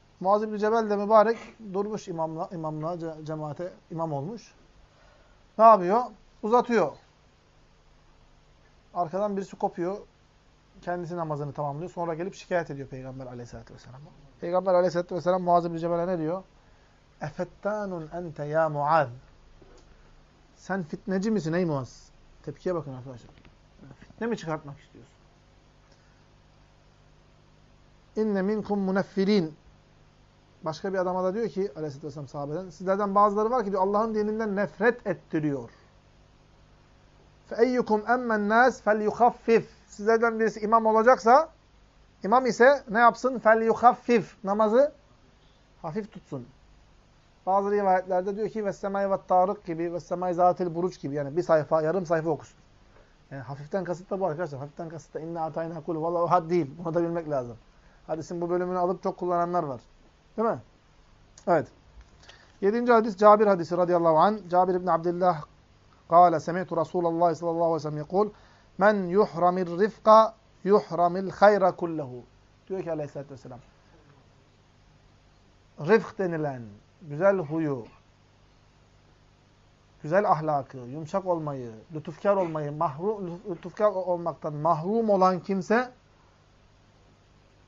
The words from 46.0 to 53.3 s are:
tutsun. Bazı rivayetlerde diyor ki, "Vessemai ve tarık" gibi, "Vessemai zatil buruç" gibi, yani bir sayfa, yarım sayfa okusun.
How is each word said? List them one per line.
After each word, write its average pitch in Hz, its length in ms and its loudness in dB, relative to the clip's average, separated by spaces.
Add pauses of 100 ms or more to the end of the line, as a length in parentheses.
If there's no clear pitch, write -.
tutsun. 131 340 -14 (1000)
Bazı 196 240 2
rivayetlerde 185 640 0
diyor 214 120 -4
ki, 214 160 -6
"Vessemai 196 460 -4
ve 196 60 0 (120)
tarık" 185 360 2
gibi, 170 280 -6
"Vessemai 175 420 -4
zatil 175 400 2
buruç" 175 260 -6
gibi, 139 140 -8
yani 143 220 -6
bir 180 60 0
sayfa, 160 400 2
yarım 165 240 -2
sayfa 165 240 0
okusun. - 280 -8 (720)